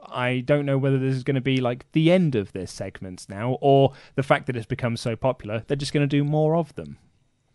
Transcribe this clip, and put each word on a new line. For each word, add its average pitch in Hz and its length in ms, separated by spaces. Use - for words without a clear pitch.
I 123 320
don't 147 260
know 139 120
whether 135 200
this 131 160
is 127 120
gonna 135 160
be, 131 180
like, 123 320
the 160 220
end 175 200
of 101 200
this 90 180
segment 95 560
now, 110 320
or 139 320
the 131 80
fact 143 240
that 127 80
it's 113 100
become 120 300
so 113 220
popular, 113 500
they're 143 80
just 139 160
gonna 143 160
do 143 160
more 151 320
of 165 200
them. 73 220